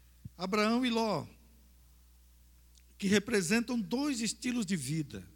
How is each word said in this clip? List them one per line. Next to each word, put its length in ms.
Abraão 480
e 60
Ló, 360
que 120
representam 720
dois 400
estilos 440
de 120
vida. 600